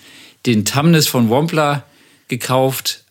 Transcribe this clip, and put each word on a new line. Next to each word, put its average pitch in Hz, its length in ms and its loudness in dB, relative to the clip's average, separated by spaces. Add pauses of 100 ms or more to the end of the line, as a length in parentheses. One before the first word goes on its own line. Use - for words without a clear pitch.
(460)
den 107 180 2
Tumnus 156 420 2
von 120 220 0
Wampler 147 560 0 (440)
gekauft, 131 840 -2